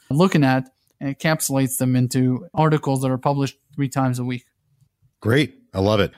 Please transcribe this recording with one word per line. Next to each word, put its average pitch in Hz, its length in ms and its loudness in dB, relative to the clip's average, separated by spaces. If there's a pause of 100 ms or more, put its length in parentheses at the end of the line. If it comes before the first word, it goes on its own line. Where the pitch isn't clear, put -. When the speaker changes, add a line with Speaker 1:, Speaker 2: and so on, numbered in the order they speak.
(100)
Speaker 1:
looking 165 320 2
at, 131 260 0 (320)
and 139 160 -8
encapsulates 135 600 -2
them 127 180 0
into 127 580 0
articles 147 500 0
that 131 100 -2
are 127 60 -2
published 139 380 -2 (200)
three 139 120 -2
times 127 300 -2
a 123 60 -6
week. 127 200 -8 (760)
Speaker 2:
Great. 127 340 0 (180)
I 95 60 -6
love 101 220 2
it. 87 180 2